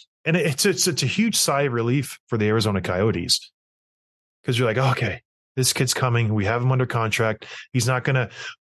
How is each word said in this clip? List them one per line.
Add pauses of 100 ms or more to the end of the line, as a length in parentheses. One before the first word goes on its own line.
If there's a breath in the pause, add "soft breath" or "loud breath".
(240 loud breath)
And
it's,
it's,
it's
a
huge
sigh
of
relief (100)
for
the
Arizona
Coyotes, (920)
'cause
you're
like,
Okay, (360)
this
kid's
coming.
We
have
him
under
contract. (260 loud breath)
He's
not
gonna (320 loud breath)